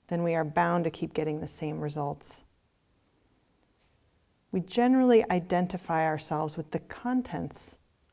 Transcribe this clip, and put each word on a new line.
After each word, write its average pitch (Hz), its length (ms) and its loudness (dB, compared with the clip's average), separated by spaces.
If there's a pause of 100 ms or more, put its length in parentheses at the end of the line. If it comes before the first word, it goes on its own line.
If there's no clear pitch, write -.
then 170 140 -2
we 170 120 0
are 160 100 0
bound 170 400 2
to 165 60 0
keep - 220 -6
getting 156 280 -2
the 156 80 -8
same 151 320 -8
results. 147 640 -8 (2000)
We 190 100 -2
generally 247 680 6
identify 175 760 0
ourselves 156 500 -2
with 156 140 -8
the 170 100 -4
contents - 1000 -6 (340)